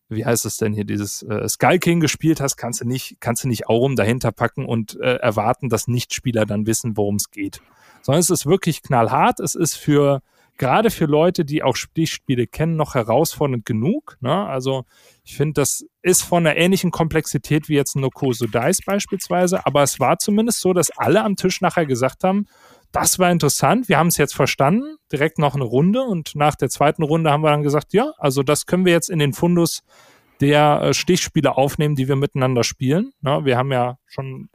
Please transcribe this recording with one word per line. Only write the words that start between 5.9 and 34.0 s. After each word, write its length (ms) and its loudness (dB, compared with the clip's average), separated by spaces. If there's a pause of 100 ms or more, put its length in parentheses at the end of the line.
dann 220 -2
wissen, 300 -4
worum's 340 -2
geht. 300 -10 (400)
Sondern 180 2
es 100 0
ist 160 0
wirklich 380 0
knallhart. 560 2
Es 160 -4
ist 200 -2
für, 460 2 (360)
gerade 340 2
für 140 -2
Leute, 400 2
die 160 -4
auch 140 0
Stichspiele 720 -4
kennen, 300 -4
noch 180 -4
herausfordernd 680 0
genug, 560 -4
ne? 260 -2
Also 380 -4 (380)
ich 120 -20
finde, 260 -2
das 240 -4 (160)
ist 220 2
von 240 2
einer 100 2
ähnlichen 320 2
Komplexität 760 -2
wie 80 0
jetzt 200 0
ein 60 0
No 80 0
Koso 380 -2
Dice 380 0
beispielsweise, 800 -2
aber 180 4
es 160 -2
war 200 2
zumindest 420 0
so, 120 2
dass 240 2
alle 260 2
am 120 0
Tisch 260 -2
nachher 240 2
gesagt 380 -2
haben, 240 0 (460)
das 260 0
war 100 4
interessant, 600 2
wir 100 4
haben's 180 2
jetzt 180 0
verstanden, 600 0 (160)
direkt 260 -2
noch 160 2
eine 120 -4
Runde 360 2
und 320 -6
nach 220 2
der 140 -2
zweiten 340 0
Runde 260 2
haben 140 2
wir 80 4
dann 120 2
gesagt, 300 0
ja, 240 0
also 240 0
das 240 0
können 200 0
wir 80 6
jetzt 160 0
in 100 -2
den 140 0
Fundus 500 2 (560)
der, 440 4
äh, 100 2
Stichspiele 640 0
aufnehmen, 380 0
die 120 -2
wir 80 2
miteinander 480 0
spielen. 480 -2 (100)
Ne? 220 0
Wir 140 2
haben 140 -2
ja 340 -2